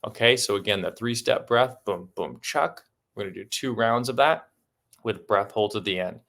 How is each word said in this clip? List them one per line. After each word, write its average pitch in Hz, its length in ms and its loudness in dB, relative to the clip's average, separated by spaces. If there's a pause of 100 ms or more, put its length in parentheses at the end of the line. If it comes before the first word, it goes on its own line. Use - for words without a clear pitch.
Okay, 117 300 4
so 120 200 0
again, 98 260 0
the 87 100 -4
three-step 117 540 -2
breath, 123 380 2
boom, 92 300 -4
boom, 95 280 -6
chuck. 160 420 -4 (300)
We're 104 100 -8
gonna 95 100 -10
do 95 100 -14
two 127 280 -6
rounds 117 360 0
of 127 80 -4
that 143 320 2 (540)
with 107 240 -6
breath 101 260 2
holds 104 240 0
at 101 80 -4
the 92 140 -2
end. 90 300 -4